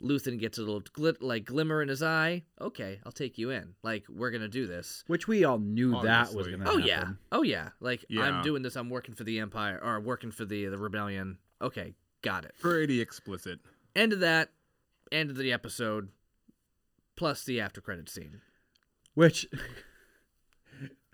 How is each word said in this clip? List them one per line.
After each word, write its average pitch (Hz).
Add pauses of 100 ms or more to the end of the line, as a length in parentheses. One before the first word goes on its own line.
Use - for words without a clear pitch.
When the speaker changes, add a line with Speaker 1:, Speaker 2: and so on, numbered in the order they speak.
Speaker 1:
Luthen 131
gets 110
a 117
little 104 (120)
glit-, 160
like, 117
glimmer 156
in 143
his 139
eye. 160 (180)
"Okay, 104
I'll 117
take 127
you 113
in. 92
Like, 110
we're 117
gonna 110
do 117
this." 87
Speaker 2:
Which 170
we 214
all 127
knew 110 (100)
that 117
was 98
Speaker 3:
Obviously. 87
Speaker 2:
gonna 95
Speaker 1:
Oh, 403
yeah. 113
Speaker 2:
happen. 95 (140)
Speaker 1:
Oh, 262
yeah. 104 (100)
Like, 123
Speaker 3:
Yeah. 110
Speaker 1:
"I'm 143
doing 143
this. -
I'm 120
working 123
for 117
the 110
Empire, 104
or 113
working 117
for 113
the, 104
the 98
Rebellion." 98 (240)
Okay, 95 (300)
got 95
it. -
Speaker 3:
Pretty 160
explicit. 92 (360)
Speaker 1:
End 220
of 196
that. 160 (600)
End 151
of 135
the 131
episode. 107 (1080)
Plus 151
the 123
after 101
credit 95
scene. 76 (720)
Speaker 2:
Which, 156
<laughs> - (420)